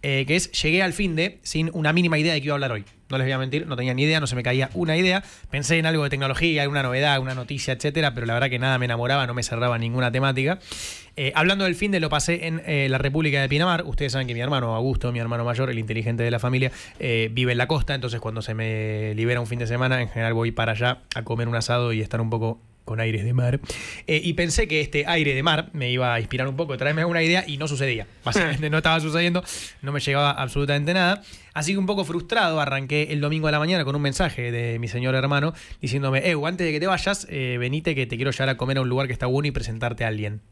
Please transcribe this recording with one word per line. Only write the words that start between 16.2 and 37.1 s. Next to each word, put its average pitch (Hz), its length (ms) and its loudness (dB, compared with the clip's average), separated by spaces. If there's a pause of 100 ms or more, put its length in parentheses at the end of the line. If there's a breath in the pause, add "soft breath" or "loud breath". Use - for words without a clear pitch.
de 117 80 2
la 120 80 0
familia, 127 320 2 (300 loud breath)
eh, 113 320 0
vive 123 200 2
en 120 60 2
la 123 80 4
costa, 147 280 0
entonces 120 260 -4
cuando 110 220 -6
se 110 100 -6
me 110 600 -2
libera 120 260 2
un 113 60 -4
fin 120 120 -4
de 120 80 -2
semana, 127 360 2
en 113 80 -4
general 113 240 0
voy 113 180 0
para 113 200 0
allá 123 260 0 (160)
a 123 80 -4
comer 117 260 -2
un 117 80 -2
asado 120 380 0
y 110 80 0
estar 113 180 -2
un 113 80 0
poco 113 320 -2 (240)
con 110 160 -6
aires 110 240 0
de 120 100 0
mar. 123 260 2 (460 loud breath)
Eh, 151 180 2
y 170 80 0
pensé 175 340 2
que 156 140 0
este 147 260 -2
aire 156 280 2
de 135 80 0
mar 160 320 2
me 127 160 -2
iba 123 240 2
a 113 60 0
inspirar 127 280 -2
un 135 80 -4
poco, 147 220 -2
traerme 151 240 0
alguna 170 200 2
idea, 175 240 4
y 143 120 -6
no 156 100 -2
sucedía. 127 380 -2 (180)
Básicamente 156 460 0
no 156 80 2
estaba 160 220 4
sucediendo, 170 420 2 (400 loud breath)
no 139 100 -4
me 143 80 -2
llegaba 143 300 2
absolutamente 143 640 0
nada. 190 280 2 (300 loud breath)
Así 156 200 -2
que 196 60 0
un 196 80 0
poco 202 200 0
frustrado 165 540 2
arranqué 135 500 0
el 147 100 0
domingo 156 280 0
a - 20 4
la 151 80 2
mañana 160 260 2
con 135 120 -2
un 147 40 0
mensaje 139 520 0
de 117 260 -2
mi 117 100 -4
señor 123 280 -2
hermano 143 360 0 (300 loud breath)
diciéndome, 135 380 0
"Eh, 170 160 2 (100)
antes 180 200 -2
de 156 60 0
que 151 80 0
te 175 60 0
vayas, 190 420 0